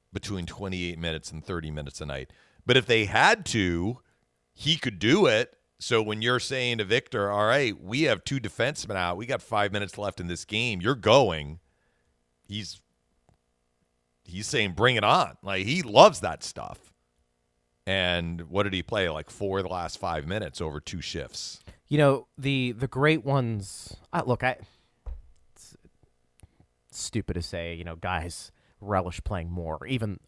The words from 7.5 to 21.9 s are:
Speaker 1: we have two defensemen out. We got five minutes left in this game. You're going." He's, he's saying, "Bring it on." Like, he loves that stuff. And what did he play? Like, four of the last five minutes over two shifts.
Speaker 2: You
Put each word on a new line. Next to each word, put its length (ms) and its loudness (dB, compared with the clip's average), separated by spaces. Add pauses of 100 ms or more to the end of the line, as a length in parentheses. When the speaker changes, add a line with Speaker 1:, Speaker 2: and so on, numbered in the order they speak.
Speaker 1:
we 240 -4
have 200 2
two 160 -4
defensemen 560 -4
out. 220 0
We 100 -8
got 160 -2
five 280 0
minutes 280 -4
left 200 -4
in 80 -6
this 180 -6
game. 360 -2
You're 140 2
going." 640 4 (880)
He's, 340 -10 (1400)
he's 240 -10
saying, 260 0
"Bring 220 4
it 80 2
on." 400 2
Like, 220 -4
he 180 -2
loves 380 8
that 220 -4
stuff. 480 -14 (920)
And 640 -2
what 140 0
did 100 -2
he 100 -2
play? 240 0
Like, 220 -6
four 300 -4
of 40 0
the 60 -6
last 280 -6
five 300 -4
minutes 320 -6
over 220 -6
two 180 -10
shifts. 640 -10 (260)
Speaker 2:
You 100 0